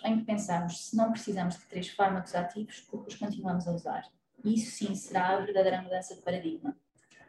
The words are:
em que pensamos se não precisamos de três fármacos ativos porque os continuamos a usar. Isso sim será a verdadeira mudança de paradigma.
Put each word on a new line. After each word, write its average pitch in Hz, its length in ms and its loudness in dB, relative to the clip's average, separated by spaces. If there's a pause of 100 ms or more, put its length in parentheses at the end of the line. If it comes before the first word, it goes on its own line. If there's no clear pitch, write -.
em 220 140 4
que - 60 0
pensamos 175 640 0
se - 100 -2
não 226 140 6
precisamos 185 460 0
de - 80 -20
três 175 240 -6
fármacos 190 460 2
ativos 180 460 -4 (100)
porque - 180 -8
os - 80 -12
continuamos 185 500 -2
a 170 80 0
usar. - 300 -4 (400)
Isso 220 260 4
sim 196 240 -2
será 185 360 0
a 196 100 4
verdadeira 190 420 4
mudança 180 320 -4
de - 60 -18
paradigma. 175 560 -4 (520)